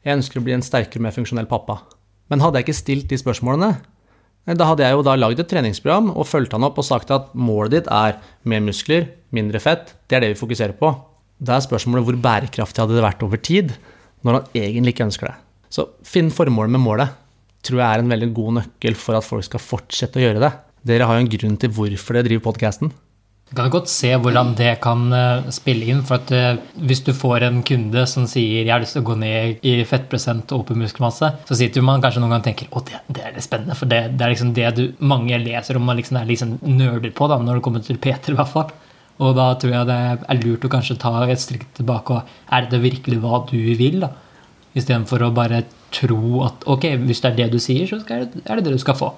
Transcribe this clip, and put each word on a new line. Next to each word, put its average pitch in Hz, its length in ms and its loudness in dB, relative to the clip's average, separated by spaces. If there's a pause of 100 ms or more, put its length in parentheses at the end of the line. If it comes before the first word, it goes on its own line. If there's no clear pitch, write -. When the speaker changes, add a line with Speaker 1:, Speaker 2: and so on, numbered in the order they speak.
Speaker 1:
Jeg 143 160 0
ønsker 131 220 -4
å - 40 -4
bli 127 80 0
en 123 120 -2
sterkere, 117 360 -2
mer 110 140 -4
funksjonell 113 340 -4
pappa. 113 300 -4 (500)
Men 143 140 2
hadde 143 160 4
jeg 120 80 -2
ikke 151 100 -2
stilt 139 320 -4
de 135 80 -2
spørsmålene, 135 540 0 (720)
nei, 170 140 -2
da 160 80 4
hadde 151 160 4
jeg 131 140 4
jo 139 100 2
da 135 100 4
laget 120 280 2
et - 100 -18
treningsprogram 160 560 2
og 160 160 -2
fulgt 139 260 0
han 120 140 2
opp - 160 -2
og - 20 -2
sagt - 300 -2
at 135 180 -4
målet 113 440 2
ditt 170 120 -2
er 107 300 2 (260)
mer 110 220 0
muskler, 151 400 0 (260)
mindre 107 300 -2
fett, 165 320 0 (100)
det 127 140 2
er 117 80 2
det 104 80 0
vi - 80 -10
fokuserer 110 340 -4
på. 156 140 2 (520)
Da 123 140 2
er 135 60 2
spørsmålet 123 440 0
hvor 123 160 0
bærekraftig 113 600 0
hadde 113 120 2
det 117 80 4
vært 104 220 0
over 104 140 -2
tid, 170 320 2 (520)
når 123 140 4
han 131 180 -4
egentlig 120 380 0
ikke 113 140 0
ønsker - 240 -6
det. - 60 -18 (340)
Så - 160 -4 (200)
finn 165 240 2
formålet 123 440 2
med 131 80 4
målet, 120 320 0 (480)
tror 127 160 -2
jeg 120 80 2
er 110 160 2
en 120 80 0
veldig 117 240 0
god 113 240 0
nøkkel 113 400 -4
for 113 160 -2
at 110 120 -2
folk 110 200 -6
skal - 160 -8
fortsette - 560 -6
å 127 40 4
gjøre 110 200 2
det. 147 80 2 (360)
Dere 117 200 4
har 113 100 4
jo 123 60 4
en 117 80 0
grunn 104 280 0
til 117 120 0
hvorfor 104 440 -4
dere 120 120 4
driver 113 220 0
podcasten. 113 420 -2 (580)
Speaker 2:
Du 123 100 -6
kan 123 120 2
godt 175 200 0
se - 260 0
hvordan 120 400 4
det 120 140 4 (100)
kan, 120 200 2 (120)
eh, 123 400 2
spille 113 380 -2
inn, 135 120 2
for 131 120 0
at, 131 160 -4
eh, 123 260 2 (180)
hvis 131 300 0
du 139 80 2
får 120 300 2
en 123 200 2
kunde 120 440 0
som 127 180 0
sier, 113 380 0
«Jeg 113 80 0
har 120 100 4
lyst - 160 -8
til 117 60 -2
å 113 80 -2
gå 110 80 0
ned 110 420 -2
i 123 220 2
fettprosent 123 680 -4
og 131 120 -2
opp - 80 -8
i 113 80 -2
muskelmasse», 120 500 -2 (160)
så 120 140 -2
sitter 123 240 2
man 131 180 4
kanskje 120 220 2
noen 117 80 2
ganger 117 100 2
og 113 60 -2
tenker, - 240 -6
«Å, 131 120 -6
det, - 180 -16 (120)
det - 100 -10
er 113 120 -12
litt - 100 -10
spennende», 127 320 -4
for 135 140 -4
det, 117 260 0
det 120 80 0
er 120 80 2
liksom 120 220 0
det 117 200 2
du, 123 80 0 (160)
mange 123 360 2
jeg 117 100 -2
leser 117 320 -4
om, 123 80 0
man 120 140 0
liksom 127 180 -4
er 113 140 -2
liksom 117 320 -2
nerder 123 480 2
på 147 180 0
da, 139 80 2
når 120 220 0
det 120 80 -4
kommer 113 180 -2
til 120 160 -4
Peter 139 320 -2
i 135 60 0
hvert 135 100 0
fall. 156 220 -2 (500)
Og 131 160 2
da 127 240 4
tror 123 100 0
jeg 120 140 0
det 123 120 0 (280)
er 135 160 0
lurt 120 240 -2
å 131 80 -2
kanskje 127 240 -2
ta 117 140 -2 (180)
et 127 80 0
skritt - 400 -8
tilbake, 117 320 -2
og 120 140 0 (280)
er 127 200 2
det 123 100 2
virkelig 127 400 0
hva 120 240 0
du 120 140 -2 (180)
vil 151 240 2
da? 135 80 -2 (640)
I 131 80 -2
stedet 120 240 0
for 123 160 0
å 120 80 4
bare 117 320 2 (320)
tro 117 540 0
at, - 180 -8
«Ok, 139 220 2 (180)
hvis 120 160 0
det 131 80 2
er 113 140 0
det 113 100 0
du 117 80 2
sier, 135 240 0
så 214 160 -6
skal - 240 -6
det, - 240 -12
er 220 80 -2
det 196 80 0
det 139 80 0
du 127 80 0
skal - 160 0
få.» 143 200 -4